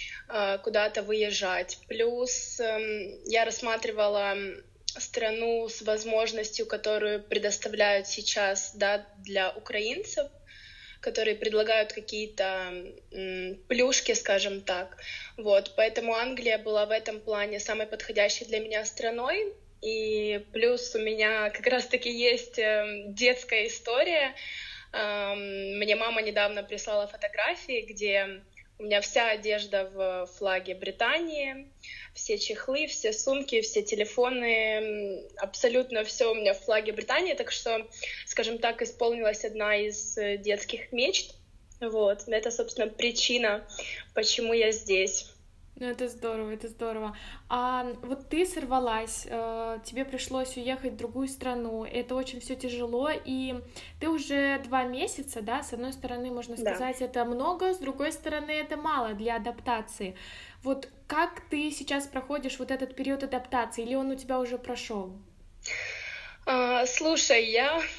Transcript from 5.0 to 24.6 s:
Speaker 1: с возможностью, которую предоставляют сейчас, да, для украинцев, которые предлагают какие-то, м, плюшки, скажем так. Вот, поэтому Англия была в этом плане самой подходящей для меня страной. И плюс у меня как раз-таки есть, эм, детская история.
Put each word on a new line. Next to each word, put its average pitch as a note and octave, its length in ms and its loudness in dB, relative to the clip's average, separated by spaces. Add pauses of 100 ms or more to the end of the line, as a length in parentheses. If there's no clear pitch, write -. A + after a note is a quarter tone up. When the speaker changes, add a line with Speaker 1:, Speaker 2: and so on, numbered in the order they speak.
Speaker 1:
с - 120 -10
возможностью, A3 840 0
которую G#3 540 0
предоставляют G#3 840 2
сейчас, G3+ 680 0
да, G3+ 300 2 (120)
для G3 340 0
украинцев, A#3+ 760 -2 (760)
которые G#3+ 340 2
предлагают G#3+ 580 4
какие-то, G3 800 -2 (400)
м, F#3 460 -6 (100)
плюшки, B3 460 4
скажем G3 480 2
так. F#3 360 -2 (400)
Вот, G3+ 380 6
поэтому A3+ 400 4
Англия A#3+ 420 2
была G#3+ 280 2
в G#3 60 -2
этом A3 300 0
плане G#3 380 -2
самой G#3+ 280 -2
подходящей G#3+ 600 2
для A3 120 0
меня G#3+ 260 -2
страной. C4 680 0 (280)
И G#3+ 600 0 (100)
плюс A#3+ 440 2
у A3+ 40 0
меня G#3+ 520 2
как - 160 -4
раз-таки B3 420 2
есть, A#3+ 500 2
эм, G#3 540 0
детская A#3 540 2
история. C#4 640 2 (600)